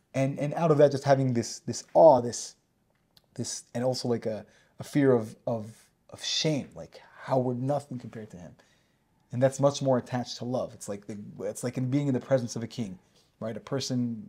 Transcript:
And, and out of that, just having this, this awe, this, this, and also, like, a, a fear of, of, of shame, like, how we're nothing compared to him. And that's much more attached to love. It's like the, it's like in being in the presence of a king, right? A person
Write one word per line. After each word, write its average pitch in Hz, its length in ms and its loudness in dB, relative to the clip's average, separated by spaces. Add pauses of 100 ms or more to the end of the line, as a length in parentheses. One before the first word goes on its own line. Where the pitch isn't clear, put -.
(140)
And, 135 240 0
and 147 160 -2
out 160 160 2
of 147 80 0
that, 143 120 8
just 135 140 -6
having 135 280 4
this, 117 280 -2
this - 240 -8 (100)
awe, 160 260 10
this, - 360 -8 (800)
this, - 300 -8 (100)
and 120 80 -4
also, 127 260 -2
like, 117 180 -2
a, 104 180 -6 (340)
a 131 60 -14
fear 139 280 4
of, 113 220 2 (120)
of, 110 280 -6 (360)
of - 120 -18
shame, 143 520 -2
like, 80 260 -16 (220)
how 131 160 0
we're 127 160 0
nothing 131 440 -4
compared 110 320 -14
to - 60 -18
him. 87 180 -18 (760)
And 123 120 0
that's 131 160 4
much 139 220 4
more 135 160 4
attached 120 420 -4
to 120 60 -8
love. 123 300 -4
It's - 140 -14
like 101 180 -8
the, 110 100 -10 (240)
it's 104 240 -6
like 123 140 -4
in 127 100 -2
being 143 200 0
in 127 60 2
the 117 60 0
presence 120 360 0
of 113 60 -6
a 117 40 -6
king, 101 320 -8 (420)
right? 110 160 -6
A - 40 -10
person 123 680 -4